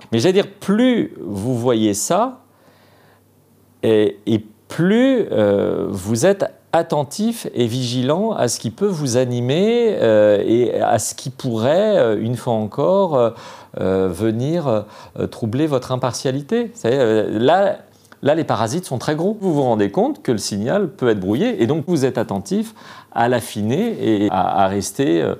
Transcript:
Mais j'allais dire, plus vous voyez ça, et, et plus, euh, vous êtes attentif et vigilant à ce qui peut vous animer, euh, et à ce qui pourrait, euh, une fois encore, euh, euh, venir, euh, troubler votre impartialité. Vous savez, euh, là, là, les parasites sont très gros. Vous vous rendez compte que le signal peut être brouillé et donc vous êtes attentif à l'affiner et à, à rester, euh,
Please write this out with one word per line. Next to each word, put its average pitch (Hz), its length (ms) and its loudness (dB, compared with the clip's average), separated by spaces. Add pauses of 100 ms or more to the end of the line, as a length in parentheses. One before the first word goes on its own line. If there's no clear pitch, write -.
(120)
Mais - 80 2
j'allais 175 140 4
dire, 196 140 2
plus 226 720 0
vous 104 380 -4
voyez 110 340 2
ça, 214 500 -2 (1400)
et, 107 440 2
et 107 180 0 (240)
plus, 226 640 2
euh, 98 580 2
vous 107 360 -2
êtes 196 180 2 (280)
attentif 165 840 -2
et 120 120 0
vigilant 131 680 -2
à 123 140 -4
ce - 140 -4
qui 120 100 -6
peut 196 160 -2
vous 151 300 -2
animer, 151 840 0
euh, 107 460 6
et 113 340 2
à 110 180 2
ce - 160 -6
qui - 160 -10
pourrait, 147 680 0
euh, 110 220 2
une 113 160 -2
fois 123 160 -4
encore, 156 640 0
euh, 117 140 4 (500)
euh, 95 280 0
venir, 117 600 -2 (500)
euh, 95 80 -2
troubler 127 400 -2
votre 131 260 -2
impartialité. 139 720 -4
Vous - 160 -14
savez, 120 180 0
euh, 107 400 2
là, 165 400 2 (440)
là, 143 120 2
les 160 100 0
parasites 120 400 -2
sont 131 140 -6
très 151 160 -2
gros. 185 260 -2
Vous 185 140 0
vous 143 80 2
rendez 107 280 2
compte 262 320 -2
que 135 100 -2
le 107 60 0
signal 143 520 -2
peut - 180 -2
être 107 120 2
brouillé 123 420 0
et 117 40 4
donc 147 200 -2
vous 156 180 2
êtes 123 140 0
attentif 185 560 -4 (380)
à 120 160 0
l'affiner 113 960 0
et 104 60 2
à, 92 340 2
à 95 40 2
rester, 139 540 -2
euh, 107 180 -2